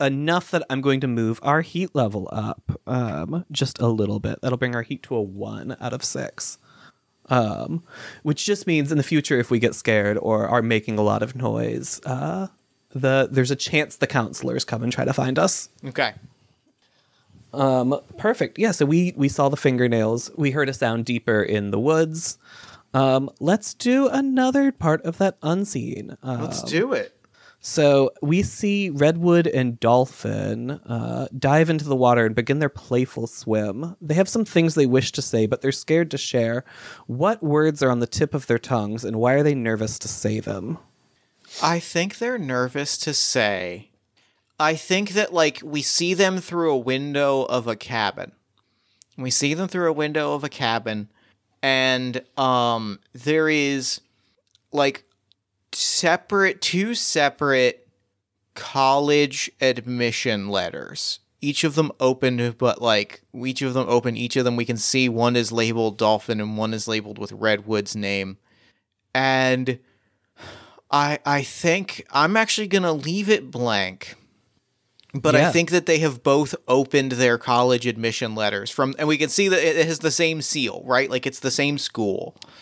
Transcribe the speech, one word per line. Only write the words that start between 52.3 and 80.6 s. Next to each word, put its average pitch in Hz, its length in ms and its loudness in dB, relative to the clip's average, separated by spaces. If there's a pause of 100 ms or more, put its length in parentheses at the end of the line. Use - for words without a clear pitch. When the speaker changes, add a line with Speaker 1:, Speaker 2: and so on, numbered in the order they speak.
Speaker 2:
um, 120 640 0 (120)
there 151 360 0
is, 139 520 0 (720)
like, 139 320 0 (680)
separate, 185 880 0
two 202 340 -2
separate 139 920 0 (640)
college 143 960 2 (100)
admission 120 880 -2
letters. 90 720 -6 (200)
Each 143 220 -2
of 156 140 0
them 151 240 0
opened, 127 580 0
but, 120 240 0
like, 107 400 0 (120)
each 127 280 -6
of 131 120 -2
them 127 140 0
open, 120 280 2
each 120 200 -4
of 131 80 2
them 120 120 2
we 120 80 0
can 117 120 -2
see, 127 320 0
one 120 280 2
is 113 160 0
labeled 113 460 0
Dolphin 110 420 2
and 107 160 -4
one 110 180 -2
is 107 140 -6
labeled 107 300 -4
with 104 140 -10
Redwood's 104 640 -2
name. 98 440 -4 (760)
And 131 640 2 (1120)
I, 143 360 2
I 143 160 2
think 175 680 -4
I'm 156 260 2
actually 214 300 0
gonna 185 260 2
leave 165 360 -4
it 135 220 2
blank. 104 640 -2 (1000)
But 147 200 2
I 147 60 8
Speaker 1:
Yeah. 160 120 4
Speaker 2:
think 170 180 0
that 175 160 2
they 160 140 4
have 143 220 0
both 143 320 2 (140)
opened 135 440 2
their 120 260 4
college 123 480 2
admission 113 480 -4
letters 104 360 -2
from, 135 280 0
and 151 100 0
we 156 80 4
can 147 140 0
see 202 180 2
that 185 100 4
it 156 280 2
has 160 140 -4
the 156 100 0
same 160 320 0
seal, 131 420 -4